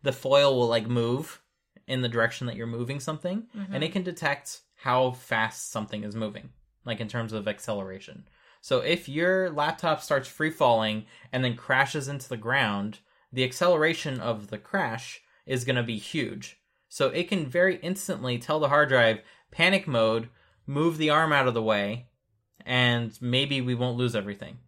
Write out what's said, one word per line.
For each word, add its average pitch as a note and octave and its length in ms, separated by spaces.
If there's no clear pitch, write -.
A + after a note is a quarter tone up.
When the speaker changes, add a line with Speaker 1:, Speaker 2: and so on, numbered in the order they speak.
Speaker 1:
the C#3+ 120
foil C#3 440
will, A#2+ 100
like, A#2 200
move A#2+ 540
in C3 140
the A#2+ 80
direction A#2 380
that A#2 80
you're A#2 120
moving A#2+ 320
something. F3+ 440
Speaker 2:
Mm-hmm. G3 180
Speaker 1:
And C3+ 100
it D#3+ 80
can F#3+ 120
detect E3 580
how B2+ 360
fast A2+ 600
something G#2+ 320
is G#2 120
moving, A2 340
like, A2+ 140
in A2+ 100
terms A2+ 240
of G#2 140
acceleration. F#2+ 800
So B2+ 180
if E3+ 300
your F3+ 420
laptop D3+ 500
starts C3+ 260
free D#3 240
falling A2 540
and B2+ 120
then A#2+ 120
crashes C3 520
into C#3 220
the B2 80
ground, G#2+ 600
the B2+ 120
acceleration D#3 800
of G#2+ 260
the G#2+ 100
crash B2 640
is B2+ 200
gonna B2+ 180
be A#2 140
huge. G#2 640
So C3+ 220
it F3 180
can F3+ 180
very F3 320
instantly B2 600
tell D3+ 220
the C#3+ 80
hard D3 200
drive, A#2 300
"Panic F#3+ 360
mode, A2+ 420
move D#3 320
the D#3 140
arm D#3 220
out C3+ 140
of B2 60
the A2+ 80
way, G#2+ 460
and A#2+ 560
maybe C3 400
we B2 140
won't A#2+ 220
lose B2 180
everything." G2+ 420